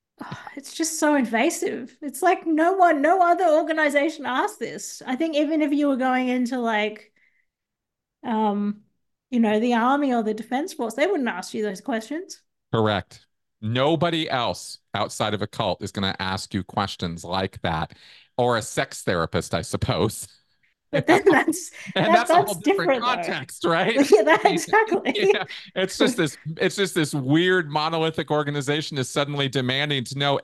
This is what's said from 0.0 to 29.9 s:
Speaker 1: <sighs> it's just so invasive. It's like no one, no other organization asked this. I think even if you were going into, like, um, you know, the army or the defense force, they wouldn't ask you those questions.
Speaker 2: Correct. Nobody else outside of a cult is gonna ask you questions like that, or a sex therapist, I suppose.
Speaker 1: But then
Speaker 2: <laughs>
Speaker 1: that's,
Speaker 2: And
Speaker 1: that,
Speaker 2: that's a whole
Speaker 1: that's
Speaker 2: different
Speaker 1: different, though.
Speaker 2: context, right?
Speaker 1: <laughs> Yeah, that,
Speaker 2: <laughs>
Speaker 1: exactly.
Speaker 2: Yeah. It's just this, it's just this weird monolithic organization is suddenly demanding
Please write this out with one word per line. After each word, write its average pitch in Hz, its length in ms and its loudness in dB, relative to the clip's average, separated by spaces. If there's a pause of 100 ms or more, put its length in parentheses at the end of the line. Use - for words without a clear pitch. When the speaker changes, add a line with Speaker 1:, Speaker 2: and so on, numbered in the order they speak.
Speaker 1:
<sighs> - 380 -14
it's - 180 -16
just - 240 -4
so 294 160 4
invasive. 247 840 -2
It's 285 200 -10
like 359 260 2
no 330 260 2
one, 339 280 4
no 349 200 4
other 349 260 4
organization 302 800 0
asked 262 340 -2
this. 170 460 -10
I 254 120 -4
think 320 180 -2
even 302 260 2
if 294 120 0
you 285 160 2
were 269 80 2
going 254 320 0
into, 254 300 -2
like, 214 540 -2 (1080)
um, 208 600 -2 (460)
you 247 100 0
know, 214 200 4
the 240 160 2
army 262 380 2
or 233 100 2
the 214 100 0
defense 254 400 -4
force, 233 220 -6
they 302 120 2
wouldn't 285 220 0
ask 185 240 -8
you 220 100 -4
those 196 180 -4
questions. 285 600 -8 (300)
Speaker 2:
Correct. 107 540 0 (360)
Nobody 151 680 0
else 117 500 -4 (140)
outside 107 400 -2
of 98 80 -2
a 120 60 -4
cult 95 360 -2
is 98 80 -6
gonna 98 280 -2
ask - 340 -6
you 92 100 -2
questions 85 600 -6
like 95 380 -4
that, 80 320 -4 (440)
or 123 200 2
a 107 40 -2
sex - 420 -6
therapist, 85 500 -2
I 85 100 0
suppose. - 640 -2 (640)
Speaker 1:
But - 160 -2
then 370 180 6
Speaker 2:
<laughs> 392 60 6
Speaker 1:
that's, - 400 0 (280)
Speaker 2:
And 320 140 4
Speaker 1:
that, - 20 8
Speaker 2:
that's - 140 4
a 330 80 6
whole 381 180 2
Speaker 1:
that's - 0 -
Speaker 2:
different 285 400 2
Speaker 1:
different, 233 100 -2
though. 175 380 -2
Speaker 2:
context, - 220 -8
right? 185 400 2
Speaker 1:
<laughs> - 60 2
Yeah, 427 120 8
that, 330 200 4
Speaker 2:
<laughs> - 20 8
Speaker 1:
exactly. 403 880 2
Speaker 2:
Yeah. 196 120 -2 (300)
It's 185 220 -2
just 233 200 2
this, 160 200 0 (200)
it's 185 180 0
just 196 200 -2
this 160 180 0
weird 165 560 2
monolithic 160 600 -2
organization 147 640 -2
is 127 120 -2
suddenly 143 400 -2
demanding 135 560 -2